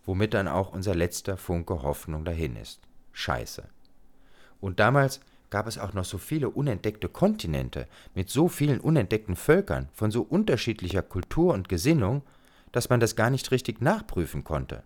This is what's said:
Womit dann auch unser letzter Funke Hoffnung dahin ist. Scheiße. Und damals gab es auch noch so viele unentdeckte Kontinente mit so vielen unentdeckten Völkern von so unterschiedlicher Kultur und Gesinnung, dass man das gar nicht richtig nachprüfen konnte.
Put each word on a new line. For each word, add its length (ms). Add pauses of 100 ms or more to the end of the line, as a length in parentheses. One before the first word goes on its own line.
Womit 300
dann 140
auch 240
unser 220
letzter 440
Funke 440
Hoffnung 420
dahin 320
ist. 240 (320)
Scheiße. 520 (960)
Und 180
damals 420 (280)
gab 180
es 120
auch 160
noch 100
so 140
viele 320
unentdeckte 580
Kontinente 800 (280)
mit 140
so 200
vielen 320
unentdeckten 560
Völkern 580
von 160
so 100
unterschiedlicher 840
Kultur 520
und 160
Gesinnung, 520 (500)
dass 160
man 120
das 160
gar 140
nicht 200
richtig 300
nachprüfen 640
konnte. 420